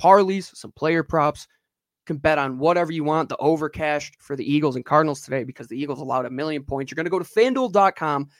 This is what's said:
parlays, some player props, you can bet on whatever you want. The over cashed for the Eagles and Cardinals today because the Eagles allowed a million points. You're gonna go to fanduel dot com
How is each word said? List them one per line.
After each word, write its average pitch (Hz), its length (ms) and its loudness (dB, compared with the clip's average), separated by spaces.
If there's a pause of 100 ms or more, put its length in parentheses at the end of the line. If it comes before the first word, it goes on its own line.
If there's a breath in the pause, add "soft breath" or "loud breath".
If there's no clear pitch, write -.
parlays, 190 540 4
some - 160 -18
player 165 320 0
props, 147 460 -2
you - 680 -14
can - 20 -8
bet 151 220 2
on 135 180 -4
whatever 165 340 2
you 160 120 -4
want. 156 260 0
The - 80 -8
over 151 320 0
cashed 151 500 -4
for - 160 -10
the 135 160 -4
Eagles 147 240 0
and 127 80 -8
Cardinals 151 380 2
today 131 220 -6
because 127 240 -14
the 117 120 -10
Eagles 143 200 -6
allowed 131 260 -4
a 123 60 -8
million 147 320 -6
points. 139 260 -6
You're - 60 -10
gonna 165 160 -4
go 185 80 0
to 175 60 -6
fanduel 254 460 2
dot 196 240 4
com 143 320 -2 (120)